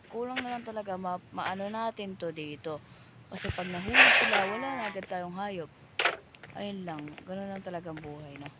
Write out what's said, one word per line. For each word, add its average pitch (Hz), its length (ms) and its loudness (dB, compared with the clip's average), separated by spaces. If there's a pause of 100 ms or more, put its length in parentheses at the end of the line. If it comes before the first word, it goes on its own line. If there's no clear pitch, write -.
Kulang 247 320 -2
na 247 160 -2
lang 233 80 -6
talaga. 214 320 -4
Ma-, 180 340 -2
maano 190 380 -2
natin 220 480 -2
to 165 160 -2
dito. 151 480 -4 (480)
Kasi 190 240 -4
pag 180 160 -2
nahulog 196 520 8
sila, 202 280 6
wala 240 200 -2 (120)
na 214 100 0
agad 190 160 -6
tayong 180 300 -4
hayop. 190 340 -4 (840)
Ayun 196 320 -4
lang. 156 120 -6 (280)
Ganun 196 240 -4
lang 190 100 -6
talagang 170 380 -6
buhay, 147 400 -10
no? 143 80 -10 (120)